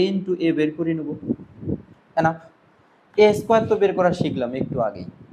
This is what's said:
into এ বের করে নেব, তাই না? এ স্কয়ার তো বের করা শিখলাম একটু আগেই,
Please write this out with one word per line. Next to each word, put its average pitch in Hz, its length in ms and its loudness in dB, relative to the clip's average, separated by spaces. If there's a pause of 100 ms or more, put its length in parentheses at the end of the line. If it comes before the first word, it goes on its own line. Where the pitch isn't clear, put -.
(100)
into 185 220 -4 (140)
এ - 100 4
বের 151 200 0
করে 165 220 -2
নেব, 147 100 -8 (1080)
তাই 160 120 0
না? 160 60 2 (920)
এ - 20 8 (120)
স্কয়ার 226 300 2
তো 214 140 2
বের 196 160 4
করা 180 120 4 (100)
শিখলাম 127 300 -2 (120)
একটু - 140 -6 (120)
আগেই, 95 180 -10 (260)